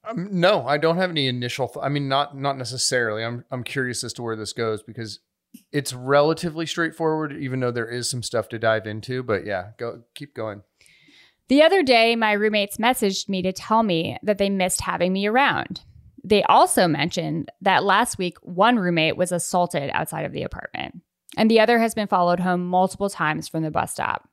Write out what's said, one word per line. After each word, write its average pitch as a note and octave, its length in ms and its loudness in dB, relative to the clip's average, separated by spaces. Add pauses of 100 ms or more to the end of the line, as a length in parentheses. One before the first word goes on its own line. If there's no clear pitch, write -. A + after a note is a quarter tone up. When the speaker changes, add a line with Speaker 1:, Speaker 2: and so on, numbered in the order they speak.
Speaker 1:
Um, G3+ 260 -6
no, F3 360 2
I D3 100 2
don't D#3+ 200 2
have F#3 140 0
any D3 160 0
initial B2 420 -4
th-, D3 120 -10
I C#3 60 -4
mean, C#3+ 220 -2
not, C#3 260 -2
not C#3 220 -4
necessarily. A#2 640 -2
I'm, A#2+ 280 -8
I'm B2 120 -8
curious B2 400 -6
as A#2 100 -8
to A#2+ 100 -10
where A2+ 120 -4
this G#2+ 160 -10
goes A2 320 -4
because A2 360 -12 (520)
it's C#3 220 -4
relatively D3+ 720 0
straightforward, D#3 680 -2
even C3 300 -6
though B2 100 0
there A#2 160 -4
is A#2+ 220 -6
some B2 120 -6
stuff - 280 -4
to A2+ 100 -8
dive A2 260 2
into. A2 380 -8
But G#2+ 220 -2
yeah, G2 320 -6
go, A#2 240 -10 (120)
keep - 220 -18
going. G#2 280 -10 (840)
Speaker 2:
The C#4 140 6
other F4 220 6
day, A#3 340 6
my G#3+ 160 2
roommates G#3 440 0
messaged G#3+ 520 0
me F#3 140 -2
to F#3 100 0
tell A3+ 300 0
me E3+ 400 0
that G3+ 160 0
they G3 100 2
missed F#3+ 320 0
having F3+ 320 0
me G3 120 0
around. G#3+ 560 0 (440)
They G3 180 4
also A#3+ 440 6
mentioned D#3 640 -2 (120)
that F#3 240 4
last G3+ 320 2
week, F3+ 240 -4
one G#3+ 360 2
roommate E3+ 380 2
was F3+ 160 0
assaulted F3 640 0
outside D3+ 320 -4
of - 60 -8
the - 120 -8
apartment, - 580 -10 (360)
and A3 140 4
the A3 80 8
other A3+ 200 6
has A3+ 140 0
been G#3 140 -4
followed F3+ 320 2
home F3+ 260 0
multiple F#3 440 0
times D#3 380 -4
from D#3+ 160 -4
the D#3 80 -4
bus D#3+ 220 -2
stop. - 400 -6